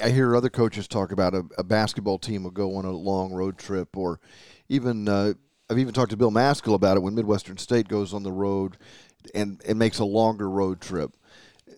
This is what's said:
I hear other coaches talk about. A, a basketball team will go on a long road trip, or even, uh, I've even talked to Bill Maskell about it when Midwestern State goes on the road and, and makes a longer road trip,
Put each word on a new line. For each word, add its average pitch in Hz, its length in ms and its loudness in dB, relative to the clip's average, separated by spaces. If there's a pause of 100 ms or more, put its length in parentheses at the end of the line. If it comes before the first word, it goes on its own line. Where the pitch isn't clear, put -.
I 117 60 2
hear 127 260 4
other 120 140 2
coaches 104 380 -2
talk 95 240 -2
about. 92 240 2
A, 92 80 -2 (160)
a 95 40 -2
basketball 104 540 0
team 101 260 -6
will 90 80 -10
go 95 240 -4
on 95 100 -4
a 95 60 -4
long 92 400 -2
road 92 280 -4
trip, 92 360 -6
or 90 240 -4 (480)
even, 120 400 0
uh, 101 260 2 (360)
I've 117 80 0
even 127 160 0
talked 127 160 2
to 107 80 -6
Bill 117 140 4
Maskell 120 420 2
about 95 240 6
it 95 40 2
when 98 120 -2
Midwestern 104 440 -2
State 113 300 0
goes 101 260 -2
on 101 100 -6
the 98 80 -6
road 98 460 -2 (580)
and, 101 320 -4
and 107 100 0
makes 113 220 2
a 107 60 0
longer 107 440 2
road 95 320 0
trip, 80 300 -6 (680)